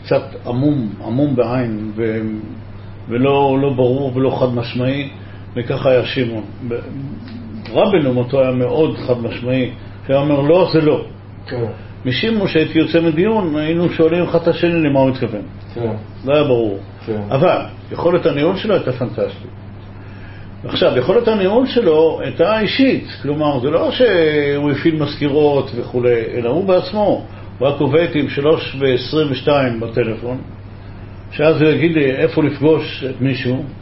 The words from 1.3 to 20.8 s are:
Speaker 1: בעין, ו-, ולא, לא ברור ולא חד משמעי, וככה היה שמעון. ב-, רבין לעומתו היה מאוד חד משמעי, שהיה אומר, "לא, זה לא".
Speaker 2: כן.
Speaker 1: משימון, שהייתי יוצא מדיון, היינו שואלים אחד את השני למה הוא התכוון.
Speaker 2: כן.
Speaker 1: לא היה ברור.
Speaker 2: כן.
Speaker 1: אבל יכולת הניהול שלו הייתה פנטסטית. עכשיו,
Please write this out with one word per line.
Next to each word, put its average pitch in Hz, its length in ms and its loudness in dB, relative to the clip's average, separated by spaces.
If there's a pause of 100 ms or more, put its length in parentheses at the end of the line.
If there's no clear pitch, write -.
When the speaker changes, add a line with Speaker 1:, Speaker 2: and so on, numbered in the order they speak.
Speaker 1:
בעין, 117 600 -2
ו-, 110 260 -2 (880)
ולא, 135 520 2
לא 139 120 2
ברור 127 440 0
ולא 131 220 2
חד 127 160 2
משמעי, 127 540 -2 (460)
וככה 127 340 0
היה 123 160 4
שמעון. 113 380 -2 (240)
ב-, 117 60 -4 (1000)
רבין 190 280 4
לעומתו 127 400 2
היה 131 100 4
מאוד 127 460 2
חד 123 200 -2
משמעי, 120 540 -2 (360)
שהיה 135 120 4
אומר, 143 220 2
"לא, 165 320 6
זה 160 80 6
לא". 151 240 2 (420)
Speaker 2:
כן. 120 180 -4 (400)
Speaker 1:
משימון, 202 420 0
שהייתי 160 320 2
יוצא 160 220 4
מדיון, 170 540 2
היינו 160 340 0
שואלים 165 340 4
אחד 165 180 0
את - 60 0
השני 170 340 2
למה 139 180 4
הוא 135 100 6
התכוון. 110 320 -4 (340)
Speaker 2:
כן. 117 160 -2 (340)
Speaker 1:
לא 135 80 2
היה 151 100 4
ברור. 113 360 2 (260)
Speaker 2:
כן. 107 240 -4
Speaker 1:
אבל 135 320 2 (300)
יכולת 170 340 2
הניהול 156 320 2
שלו 214 160 0
הייתה 131 180 0
פנטסטית. - 600 -6 (1120)
עכשיו, 135 320 2